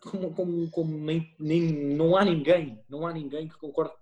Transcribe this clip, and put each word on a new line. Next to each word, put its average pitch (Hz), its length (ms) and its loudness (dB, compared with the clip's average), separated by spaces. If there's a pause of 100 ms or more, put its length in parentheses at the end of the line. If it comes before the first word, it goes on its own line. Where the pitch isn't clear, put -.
como, 185 340 -6
como, 170 360 -2
como 160 280 -2
nem, 160 400 -4
nem, 156 560 0
não 165 220 4
há 196 80 6
ninguém, 156 640 2
não 147 180 -8
há 165 60 -4
ninguém 156 360 -8
que - 100 -20
concorde 151 440 -4